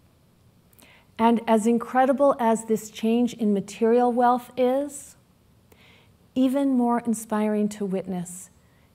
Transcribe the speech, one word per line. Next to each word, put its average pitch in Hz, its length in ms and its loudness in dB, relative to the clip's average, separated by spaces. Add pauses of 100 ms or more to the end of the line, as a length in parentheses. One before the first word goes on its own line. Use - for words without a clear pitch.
(1160)
And 233 300 4
as 226 180 2
incredible 262 760 2
as 226 260 0
this 214 260 -4
change 233 420 0
in 208 200 0
material 233 600 0
wealth 247 420 0
is, 262 600 -2 (1200)
even 269 340 0
more 240 300 0
inspiring 214 720 -2
to 208 160 -10
witness 190 640 -8 (440)